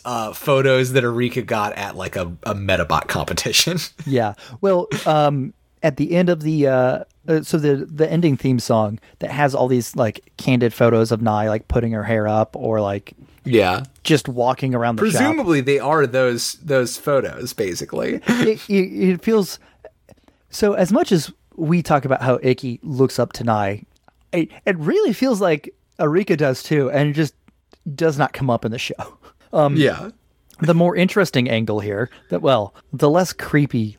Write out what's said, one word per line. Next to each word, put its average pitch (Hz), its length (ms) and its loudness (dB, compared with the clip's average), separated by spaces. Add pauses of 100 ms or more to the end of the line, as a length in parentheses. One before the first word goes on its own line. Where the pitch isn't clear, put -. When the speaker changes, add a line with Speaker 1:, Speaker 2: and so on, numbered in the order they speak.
Speaker 1:
uh, 117 280 -6
photos 131 600 2
that 127 100 2
Erika 120 400 -2
got 104 340 -2
at, 101 200 -10
like, 90 180 -8
a, 87 180 -6 (120)
a 107 100 -4
Metabot 87 540 0
competition. 95 760 -2
<laughs> - 220 -16
Speaker 2:
Yeah. 117 280 0 (260)
Well, 185 260 2 (200)
um, 147 460 2 (300)
at 151 140 0
the 151 200 -2
end 180 120 4
of 165 140 0
the, 151 260 2
uh, 131 360 2 (240)
uh, 160 140 2
so 165 160 0
the, 147 160 2 (160)
the 156 200 0
ending 165 260 2
theme 131 240 0
song 110 380 0 (200)
that - 140 -6
has 139 220 0
all 127 140 2
these, 127 280 0
like, - 400 -2
candid 123 360 2
photos 113 380 4
of 113 100 0
Nai, 107 280 0
like, 110 200 -4
putting 117 240 0
her 107 120 -4
hair 107 240 0
up 107 280 0
or, 113 240 -2
like, 101 340 -6 (300)
Speaker 1:
Yeah. 104 380 4 (220)
Speaker 2:
just 147 240 0
walking 123 480 -2
around 117 200 0
the 214 140 0
shop. - 80 2
Speaker 1:
Presumably 247 420 2
they 139 200 2
are 143 260 2
those, 123 480 0
those 131 420 0
photos, 117 560 -2
basically. 76 720 -4
<laughs> - 60 -8
Speaker 2:
It, 220 320 0 (100)
it, - 20 -4 (380)
it 175 120 -2
feels, 220 360 0 (920)
so 202 240 0
as 185 180 0
much 285 200 2
as 165 200 0 (240)
we 165 260 0
talk 147 220 2
about 131 180 0
how 127 200 2
Icky 127 400 -2
looks 131 360 0
up 120 160 0
to 120 100 -8
Nai, 104 400 -2 (480)
it, 170 160 0 (160)
it 196 140 0
really 277 340 0
feels 247 280 0
like 165 340 -2 (240)
Erika 170 380 0
does 139 260 0
too, 139 280 0
and 147 200 2
it - 40 -2
just 151 200 -2 (600)
does 156 240 0
not 139 140 0
come 135 180 -2
up 117 140 0
in 110 80 -4
the 120 60 -8
show. - 400 -12 (340)
Um, 147 240 2
Speaker 1:
Yeah. 98 340 0 (500)
Speaker 2:
the 165 140 4
more 175 220 2
interesting 175 520 2
angle 110 320 -2
here, 104 300 -4 (200)
that, 175 120 -4
well, 123 320 2 (180)
the 143 180 2
less 175 220 2
creepy, 117 680 -2